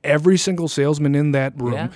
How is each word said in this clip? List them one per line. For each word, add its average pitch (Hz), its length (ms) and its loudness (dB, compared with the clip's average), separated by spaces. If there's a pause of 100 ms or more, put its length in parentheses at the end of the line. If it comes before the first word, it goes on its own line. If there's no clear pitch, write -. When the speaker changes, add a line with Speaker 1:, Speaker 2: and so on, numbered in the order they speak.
Speaker 1:
every 156 320 4
single 175 320 -2
salesman 143 460 0
in 147 180 0
that 135 280 0
room 123 140 -2
Speaker 2:
Yeah. 151 220 -6